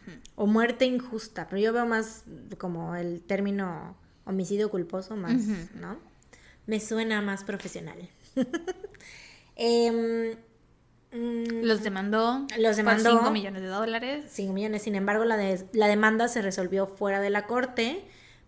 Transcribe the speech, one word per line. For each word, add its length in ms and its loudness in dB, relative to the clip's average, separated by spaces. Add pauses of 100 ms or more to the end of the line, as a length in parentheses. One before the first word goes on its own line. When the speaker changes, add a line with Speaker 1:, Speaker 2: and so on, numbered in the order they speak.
(360)
Speaker 1:
O 100 -2
muerte 400 4
injusta, 640 -4
pero 120 -2
yo 100 4
veo 140 0
más 400 -2 (320)
como 400 -6
el 240 -6
término 760 -4 (300)
homicidio 440 -2
culposo, 460 -6
más, 200 0
Speaker 2:
Ujú. 200 0 (240)
Speaker 1:
¿no? 180 -10 (680)
Me 160 -4
suena 400 -2
más 240 -4
profesional. 640 -10 (260)
<laughs> 1200 -8
Em, 760 2 (800)
mm, 520 -4
Speaker 2:
Los 200 4
demandó 640 0 (120)
Speaker 1:
los 180 6
demandó. 360 4
Speaker 2:
por 80 10
cinco 120 4
millones 300 -2
de 60 -6
dólares. 600 -4
Speaker 1:
Cinco 240 -4
millones. 280 -2
Sin 140 -2
embargo, 300 2
la 120 2
de-, 360 0
la 140 6
demanda 400 6
se 140 -2
resolvió 460 0
fuera 340 0
de 80 0
la 160 0
corte 580 -2 (440)